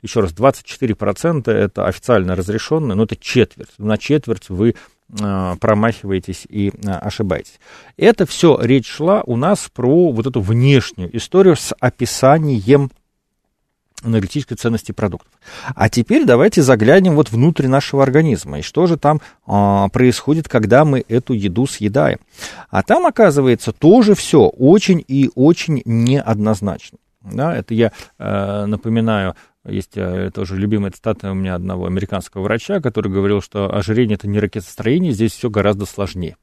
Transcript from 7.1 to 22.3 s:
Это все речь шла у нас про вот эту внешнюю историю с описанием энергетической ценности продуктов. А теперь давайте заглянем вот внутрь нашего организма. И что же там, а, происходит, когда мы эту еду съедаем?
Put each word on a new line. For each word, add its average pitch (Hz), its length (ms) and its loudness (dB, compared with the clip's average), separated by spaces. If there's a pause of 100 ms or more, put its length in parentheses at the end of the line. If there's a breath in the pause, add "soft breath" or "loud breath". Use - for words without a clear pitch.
Это 196 300 2
все - 340 2
речь 123 280 0
шла 190 360 -2
у 123 120 -4
нас 180 360 -2
про 151 380 2
вот 113 160 -2
эту 123 140 -2
внешнюю 117 760 0
историю 180 380 4
с - 240 -8
описанием 135 1120 2 (1120)
энергетической 113 520 -2
ценности 113 360 -4
продуктов. - 400 -6 (420 loud breath)
А - 140 2
теперь 233 380 2
давайте 160 360 4
заглянем 135 540 4
вот 147 140 2
внутрь 135 360 2
нашего 139 360 0
организма. 135 560 0
И - 40 -8
что - 240 -2
же 170 120 0
там, 147 240 0 (240 loud breath)
а, 101 420 2
происходит, 127 600 0
когда 120 360 4
мы 135 240 0
эту 127 240 -2
еду 101 340 -2
съедаем? 110 520 -2 (500 loud breath)